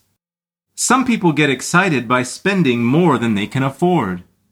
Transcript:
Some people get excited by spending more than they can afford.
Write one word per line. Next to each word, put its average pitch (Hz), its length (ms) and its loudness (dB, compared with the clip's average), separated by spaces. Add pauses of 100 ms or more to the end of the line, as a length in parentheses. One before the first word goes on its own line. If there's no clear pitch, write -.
(760)
Some 254 300 0
people 202 280 0
get 143 180 2
excited 139 580 0
by 127 140 0
spending 131 640 0
more 143 340 2
than 113 160 0
they 101 120 -2
can 131 160 -4
afford. 135 600 -2 (300)